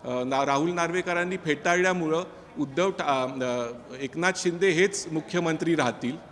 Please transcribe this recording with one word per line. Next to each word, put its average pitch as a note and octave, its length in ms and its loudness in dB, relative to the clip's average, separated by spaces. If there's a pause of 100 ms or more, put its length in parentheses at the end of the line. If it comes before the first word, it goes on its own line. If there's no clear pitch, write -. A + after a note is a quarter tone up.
अ, B2+ 200 -2
ना-, C#3 220 0
राहुल C#3+ 260 2
नार्वेकरांनी F3 640 0
फेटाळल्यामुळं F3 840 2 (360)
उद्धव D3 300 2
ठा-, F#3 180 -2
अ, C3 360 0
अ, B2 280 -2 (280)
एकनाथ E3 360 0
शिंदे F3 340 0
हेच F#3 420 2
मुख्यमंत्री D#3+ 640 0
राहतील. B2+ 420 0 (140)